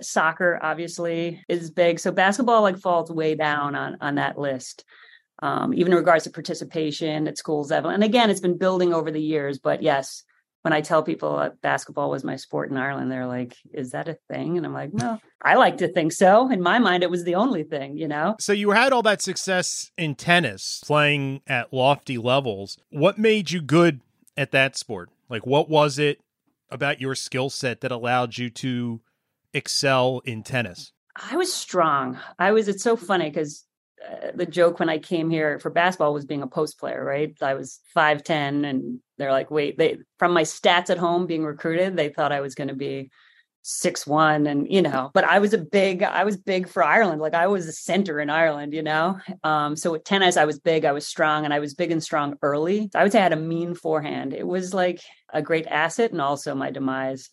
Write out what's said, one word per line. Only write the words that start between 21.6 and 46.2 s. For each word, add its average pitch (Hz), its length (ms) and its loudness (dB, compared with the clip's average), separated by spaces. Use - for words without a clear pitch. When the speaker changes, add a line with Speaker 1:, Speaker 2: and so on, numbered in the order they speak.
Speaker 2:
lofty 135 460 2
levels. 117 640 -2
What 185 300 0
made 214 320 2
you 175 100 -4
good 151 400 4
at 139 180 -4
that 135 220 2
sport? 92 360 -10
Like, 117 160 -8
what 147 240 2
was 147 300 2
it 147 220 0
about 139 280 -4
your 131 140 -4
skill 131 380 -4
set 120 300 -6
that 127 100 -4
allowed 120 480 -2
you 123 100 -4
to 120 520 -6
excel 131 720 0
in 110 160 -8
tennis? 110 520 -6
Speaker 1:
I 226 220 -8
was 359 160 0
strong. 139 640 0
I 190 140 4
was, 220 140 2
it's 196 140 -4
so 233 140 2
funny 180 340 -2
'cause, 147 380 -6
uh, - 300 -12
the 175 100 -4
joke 170 340 2
when 165 100 0
I 160 80 0
came 165 320 -2
here 151 300 0
for 156 100 -6
basketball 170 440 2
was 143 120 -6
being 143 160 -6
a 139 60 -8
post - 320 -4
player, 135 240 -6
right? 147 380 -4
I 139 120 0
was 135 260 -10
five 151 300 2
ten, 143 420 -2
and 123 340 -6
they're 139 140 -2
like, 135 180 0
"Wait," 147 280 -2
they, 160 200 2
from 175 140 2
my 165 100 4
stats 180 460 2
at 175 80 2
home 175 280 0
being 160 200 -4
recruited, 165 500 -2
they 147 140 0
thought 143 240 -2
I 139 80 -2
was 131 120 -8
gonna 135 220 -8
be 135 340 -8
six - 440 -4
one, 151 400 4
and, 143 240 0
you 190 120 4
know, 135 340 0
but 190 80 4
I 170 160 6
was 208 140 2
a 220 40 4
big, 190 460 0
I 180 200 2